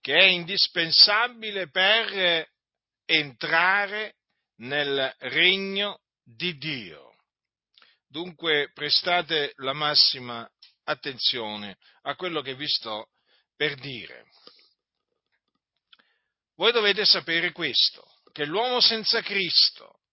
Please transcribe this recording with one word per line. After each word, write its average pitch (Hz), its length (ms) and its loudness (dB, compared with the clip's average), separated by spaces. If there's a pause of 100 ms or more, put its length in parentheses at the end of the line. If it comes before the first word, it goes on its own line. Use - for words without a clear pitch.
che 135 140 -2
è 180 80 6
indispensabile 190 1500 2
per 190 800 2 (560)
entrare 170 1080 0 (420)
nel 139 640 -2
regno 190 800 0 (220)
di 139 340 -8
Dio. 98 560 -10 (920)
Dunque 156 640 -2
prestate 156 840 0
la 135 160 -4
massima 131 760 0 (360)
attenzione 110 920 -4 (260)
a 139 120 -4
quello 165 260 -4
che 131 140 -10
vi 143 120 -8
sto 110 420 -6 (460)
per 147 200 -2
dire. 113 500 -14 (2250)
Voi 202 140 4
dovete 208 340 2
sapere 170 460 2
questo, - 520 -2 (280)
che 151 120 -4
l'uomo 226 380 0
senza 220 400 0
Cristo - 800 0 (140)